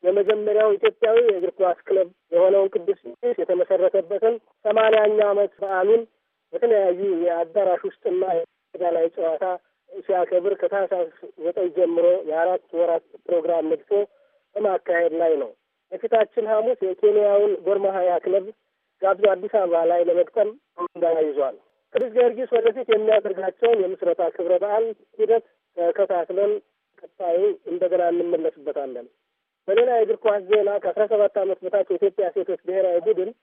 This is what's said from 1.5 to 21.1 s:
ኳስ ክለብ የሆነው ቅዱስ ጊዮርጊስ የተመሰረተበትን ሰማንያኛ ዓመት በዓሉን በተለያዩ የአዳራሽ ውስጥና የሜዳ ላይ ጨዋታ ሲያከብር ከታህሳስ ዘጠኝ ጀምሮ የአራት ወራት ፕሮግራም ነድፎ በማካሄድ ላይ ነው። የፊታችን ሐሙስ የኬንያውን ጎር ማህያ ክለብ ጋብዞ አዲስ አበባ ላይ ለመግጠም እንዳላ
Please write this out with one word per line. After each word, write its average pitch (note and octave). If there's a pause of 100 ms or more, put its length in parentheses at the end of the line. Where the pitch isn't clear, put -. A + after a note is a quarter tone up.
ኳስ F3+
ክለብ F#3+ (220)
የሆነው F#3
ቅዱስ G3+
ጊዮርጊስ -
የተመሰረተበትን F#3 (260)
ሰማንያኛ G#3+
ዓመት G3+
በዓሉን G3 (500)
በተለያዩ G3 (200)
የአዳራሽ F3
ውስጥና F#3 (100)
የሜዳ -
ላይ E3
ጨዋታ E3 (440)
ሲያከብር F#3
ከታህሳስ F3+ (280)
ዘጠኝ F3+
ጀምሮ E3+ (200)
የአራት E3
ወራት E3 (160)
ፕሮግራም E3
ነድፎ D#3+ (640)
በማካሄድ F3
ላይ E3
ነው። C3+ (420)
የፊታችን A3
ሐሙስ A3
የኬንያውን G3+
ጎር F#3+
ማህያ F#3+
ክለብ F#3 (560)
ጋብዞ G3
አዲስ F#3+
አበባ F3
ላይ F3
ለመግጠም F3 (320)
እንዳላ E3+